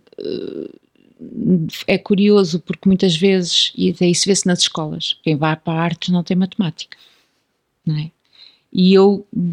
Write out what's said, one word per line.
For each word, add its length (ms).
eh, 500
é 100
curioso 640
porque 280
muitas 280
vezes, 600
e 140
até 180
isso 200
vê-se 180
nas 140
escolas, 640
quem 120
vai 200
para 240
artes 300
não 140
tem 120
matemática, 600
não 120
é? 140
E 200
eu 320